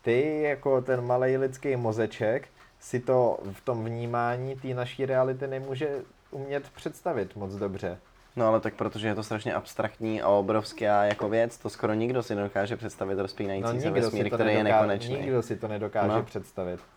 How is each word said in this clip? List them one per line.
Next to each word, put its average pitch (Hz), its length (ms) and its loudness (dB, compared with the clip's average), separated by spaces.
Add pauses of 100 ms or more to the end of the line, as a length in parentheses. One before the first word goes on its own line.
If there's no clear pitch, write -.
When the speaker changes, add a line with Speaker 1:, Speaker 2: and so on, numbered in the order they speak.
Speaker 1:
ty 147 360 2
jako 139 400 2
ten 127 240 0
malej 127 320 4
lidský 135 380 0
mozeček 113 720 0 (320)
si - 200 -4
to 123 400 4 (120)
v 95 100 -14
tom 117 240 -2
vnímání 120 680 -2
té 131 120 -10
naší 123 380 -4
reality 131 420 2
nemůže 135 420 -4 (420)
umět 139 380 -6
představit 147 640 -4
moc 98 200 -6
dobře. 95 420 -4 (380)
Speaker 2:
No 117 120 4
ale 110 120 6
tak 104 140 -2
protože 107 340 -4
je 104 80 0
to 107 80 -4
strašně 107 300 -4
abstraktní 110 680 -4
a - 80 2
obrovská 104 760 2
jako 104 260 0
věc, 117 280 2
to - 120 -8
skoro 107 240 -2
nikdo 117 300 0
si 110 120 -4
nedokáže 101 420 -2
představit 98 420 -4
rozpínající 98 440 -4
Speaker 1:
No, 113 60 0
Speaker 2:
se 120 60 -2
Speaker 1:
nikdo 117 260 -2
si - 40 -
Speaker 2:
vesmír, 104 240 0
Speaker 1:
to 120 60 -2
Speaker 2:
který 110 180 2
je 107 100 4
Speaker 1:
nedoká-, 107 180 6
Speaker 2:
nekonečný. 107 340 0
Speaker 1:
nikdo 139 260 0
si 117 140 -6
to 110 120 -8
nedokáže 104 480 0
Speaker 2:
No. 117 80 2
Speaker 1:
představit. 92 560 -6 (180)